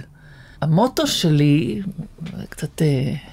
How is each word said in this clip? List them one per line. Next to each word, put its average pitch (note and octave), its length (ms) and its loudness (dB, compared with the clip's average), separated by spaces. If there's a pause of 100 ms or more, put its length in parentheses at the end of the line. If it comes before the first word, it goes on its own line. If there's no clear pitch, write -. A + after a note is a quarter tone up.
(640)
המוטו G#3+ 440 2
שלי, D3+ 760 2 (640)
קצת, - 340 -8
אה, C#3+ 320 0 (180)